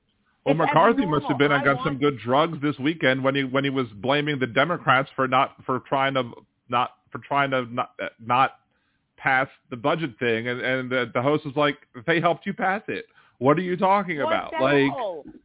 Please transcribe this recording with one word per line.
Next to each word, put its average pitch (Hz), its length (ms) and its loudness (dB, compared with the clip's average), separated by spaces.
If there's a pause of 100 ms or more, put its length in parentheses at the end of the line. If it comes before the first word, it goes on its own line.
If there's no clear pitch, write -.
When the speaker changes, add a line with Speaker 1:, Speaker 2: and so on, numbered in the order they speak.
(440)
Speaker 1:
well, 143 100 0
Speaker 2:
It's 151 40 2
Speaker 1:
McCarthy 196 480 4
must 147 200 0
Speaker 2:
abnormal. 135 40 -4
Speaker 1:
have 139 80 0
been 143 140 4
on, 139 100 2
Speaker 2:
I - 20 -4
Speaker 1:
got 143 140 2
Speaker 2:
want 143 100 -6
Speaker 1:
some 143 120 -2
good 139 200 2
drugs 139 420 0
this 143 180 -2
weekend 135 440 0
when 135 120 0
he, 139 80 0
when 131 200 -2
he 139 60 -2
was 131 200 -2
blaming 139 500 -2
the 127 80 0
Democrats 135 680 2
for 131 120 0
not, 131 380 0
for 127 160 -2
trying 135 340 -2
to 123 160 -2 (380)
not, 123 280 -2 (140)
for 131 80 -12
trying 139 320 -2
to 127 220 0
not, 123 180 -4 (280)
not 123 400 2 (580)
pass 135 300 0 (220)
the 127 80 -12
budget 147 420 -4
thing, 117 280 0
and, 123 140 -4
and 127 300 -2
the, 123 220 -2
the 123 80 -2
host 147 240 0
was 135 100 -10
like, 147 220 0 (280)
"They 170 140 0
helped 160 260 0
you 202 80 -6
pass 190 340 -4
it. 107 180 -8 (340)
What 143 180 4
are 175 40 -2
you 180 160 -4
talking 185 400 0
Speaker 2:
What 135 100 -2
Speaker 1:
about?" - 240 -2
Speaker 2:
the - 120 -2
Speaker 1:
Like, 139 300 4
Speaker 2:
hell? 190 300 -8 (220)